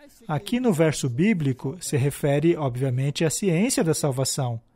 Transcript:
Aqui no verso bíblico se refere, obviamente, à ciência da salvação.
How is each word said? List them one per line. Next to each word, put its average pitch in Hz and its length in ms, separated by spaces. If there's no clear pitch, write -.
Aqui 170 300
no 247 140
verso 151 360
bíblico 139 720
se - 160
refere, 147 600
obviamente, 135 680
à 156 60
ciência 202 540
da 160 100
salvação. 131 640